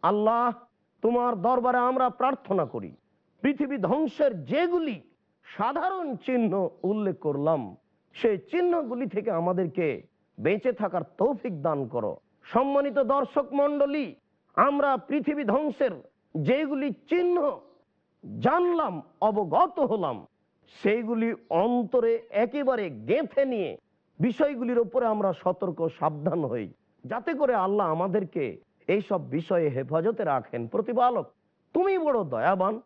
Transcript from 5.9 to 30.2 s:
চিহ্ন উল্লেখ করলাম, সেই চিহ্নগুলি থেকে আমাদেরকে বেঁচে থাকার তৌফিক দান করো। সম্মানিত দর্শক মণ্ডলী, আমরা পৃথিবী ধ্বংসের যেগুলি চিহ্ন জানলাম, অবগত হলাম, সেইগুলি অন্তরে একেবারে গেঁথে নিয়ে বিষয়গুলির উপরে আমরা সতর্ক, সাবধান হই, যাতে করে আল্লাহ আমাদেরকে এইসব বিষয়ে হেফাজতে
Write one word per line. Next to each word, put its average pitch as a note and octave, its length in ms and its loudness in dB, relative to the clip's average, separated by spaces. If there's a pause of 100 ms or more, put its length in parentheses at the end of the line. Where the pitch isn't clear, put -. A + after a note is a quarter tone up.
চিহ্ন A#3 260 2 (380)
উল্লেখ G#3 260 -2 (100)
করলাম, D3 340 0 (560)
সেই A3 200 2 (140)
চিহ্নগুলি D#4 640 0
থেকে G#3+ 160 -2 (100)
আমাদেরকে F3 460 0 (520)
বেঁচে G#3 420 0
থাকার F#3 240 -2 (160)
তৌফিক A#3 340 0 (120)
দান D3+ 140 0 (140)
করো। G#2+ 180 -2 (400)
সম্মানিত C#4 460 2 (160)
দর্শক C#4 320 0 (140)
মণ্ডলী, C#4+ 460 2 (500)
আমরা C#4+ 340 4 (180)
পৃথিবী C#4 440 -2
ধ্বংসের C4+ 400 0 (560)
যেগুলি C#4 400 0 (220)
চিহ্ন F4 260 2 (1080)
জানলাম, D#4+ 500 2 (340)
অবগত G#3+ 480 2 (140)
হলাম, E3+ 260 -2 (640)
সেইগুলি A3+ 480 0 (360)
অন্তরে A#3 480 2 (320)
একেবারে B3+ 400 -2 (240)
গেঁথে C#4 340 2 (100)
নিয়ে F#3+ 180 -2 (480)
বিষয়গুলির B3 680 2
উপরে B3+ 280 0
আমরা G3+ 160 0 (120)
সতর্ক, F3+ 360 -2 (200)
সাবধান D#3 420 -2 (100)
হই, A2+ 160 -4 (380)
যাতে B3 360 -4
করে B3+ 140 4 (100)
আল্লাহ G3 220 2 (100)
আমাদেরকে F3+ 480 -2 (500)
এইসব G3+ 260 -2 (160)
বিষয়ে E3 380 0
হেফাজতে E3 480 -2 (100)